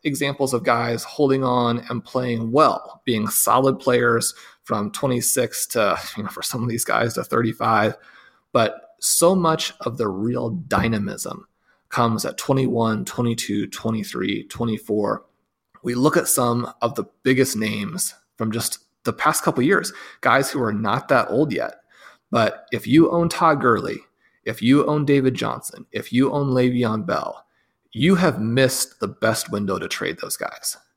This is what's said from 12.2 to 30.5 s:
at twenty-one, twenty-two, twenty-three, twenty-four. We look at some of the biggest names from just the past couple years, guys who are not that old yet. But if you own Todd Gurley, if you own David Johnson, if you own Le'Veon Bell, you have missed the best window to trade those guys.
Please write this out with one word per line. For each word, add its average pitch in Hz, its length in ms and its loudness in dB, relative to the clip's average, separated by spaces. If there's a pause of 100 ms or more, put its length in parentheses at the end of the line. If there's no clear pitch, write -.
at - 140 -6
twenty-one, 117 680 0
twenty-two, 113 640 -2
twenty-three, - 760 -4
twenty-four. 107 800 -4 (580)
We 120 120 -2
look 131 220 4
at - 120 2
some 120 440 0 (100)
of 117 120 0
the 104 100 -4 (200)
biggest 131 320 2
names 107 580 -4 (240)
from 113 140 -2
just 113 260 -4 (240)
the 120 100 -4
past - 300 0
couple 131 220 0
years, 165 280 2 (280)
guys 131 320 2
who 135 100 -2
are 110 100 0
not 110 360 -2
that 127 220 2
old 131 220 2
yet. 64 280 -6 (500)
But - 400 0
if - 160 -6
you 151 240 6
own 170 180 2
Todd 160 320 2
Gurley, 104 380 2 (460)
if - 180 -6
you 135 240 6
own 151 180 0
David 135 300 4
Johnson, - 560 -8
if - 220 -8
you 123 180 2
own 143 200 -2
Le'Veon 123 540 0
Bell, - 400 -6 (480)
you 151 220 4
have 170 260 2
missed 123 600 0
the 104 80 -2
best 110 420 -2
window 101 280 -2
to 92 100 -6
trade - 320 -6
those - 160 -6
guys. - 400 -8 (200)